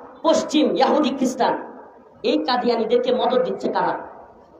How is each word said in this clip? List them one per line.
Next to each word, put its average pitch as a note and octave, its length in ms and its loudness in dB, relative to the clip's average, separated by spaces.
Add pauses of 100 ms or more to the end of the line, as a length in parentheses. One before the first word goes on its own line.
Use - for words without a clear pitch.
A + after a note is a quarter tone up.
(220)
পশ্চিম D4+ 540 2
ইয়াহুদি B3+ 340 2
খ্রিস্টান, - 520 -2 (600)
এই D4+ 160 0
কাদিয়ানীদেরকে A#3+ 760 0
মদদ A#3+ 280 2
দিচ্ছে - 260 -4
কারা? E3+ 300 -2 (600)